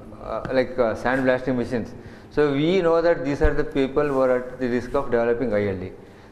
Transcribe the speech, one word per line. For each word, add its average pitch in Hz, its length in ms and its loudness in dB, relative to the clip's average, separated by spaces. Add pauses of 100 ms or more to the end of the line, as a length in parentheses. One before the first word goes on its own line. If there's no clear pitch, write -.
(240)
uh, 110 300 -8
like, 127 260 0
uh, 110 160 2
sand 127 300 0
blasting 127 320 0
machines. 113 360 -4 (380)
So 147 220 2
we 165 280 2
know 165 200 4
that 165 240 2
these 143 160 -2
are 156 120 6
the 151 120 0
people 139 420 0
who 135 140 0
are 127 160 4
at 120 240 -8
the 127 80 0
risk 120 260 -2
of 135 160 -2
developing 117 420 0
I 104 140 2
L 95 80 -2
D. 92 160 -8 (400)